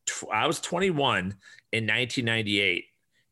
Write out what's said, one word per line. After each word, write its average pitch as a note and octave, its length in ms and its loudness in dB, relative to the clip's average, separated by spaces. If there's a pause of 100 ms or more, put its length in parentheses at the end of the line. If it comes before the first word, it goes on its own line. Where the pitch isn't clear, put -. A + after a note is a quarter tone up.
tw-, - 260 -6
I A2 160 0
was D#3 140 0
twenty-one C#3 760 0 (360)
in A2 140 0
nineteen A#2 400 0
ninety-eight. G#2 580 2 (480)